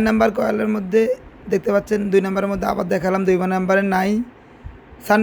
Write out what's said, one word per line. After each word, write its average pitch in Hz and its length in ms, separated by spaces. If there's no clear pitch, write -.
নম্বর 220 300
কয়েলের 214 380
মধ্যে 202 260
দেখতে 202 240
পাচ্ছেন, 202 240
দুই 196 140
নম্বরের 196 260
মধ্যে 196 200
আবার - 220
দেখালাম, 190 340
দুই 185 100
নম্বরে 190 280
নাই, 190 160
চার 208 180